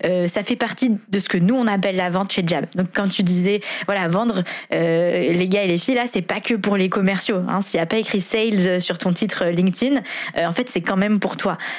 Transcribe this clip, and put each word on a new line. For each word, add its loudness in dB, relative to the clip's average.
Euh, 2
ça -2
fait -2
partie 0
de 0
ce -4
que 0
nous, 4
on 2
appelle 0
la 0
vente -2
chez -2
Jab. 0
Donc, 0
quand 0
tu -2
disais, 2
voilà, 0
vendre, 0
euh, 2
les 2
gars 2
et 0
les 2
filles, 0
là, 2
c'est -2
pas -4
que -2
pour 0
les 2
commerciaux, 0
hein. 0
S'il -2
y 2
a 2
pas 0
écrit 0
sales 2
sur -4
ton 0
titre -2
LinkedIn, 2
euh, 0
en -2
fait, -4
c'est -2
quand -2
même 2
pour -4
toi. -4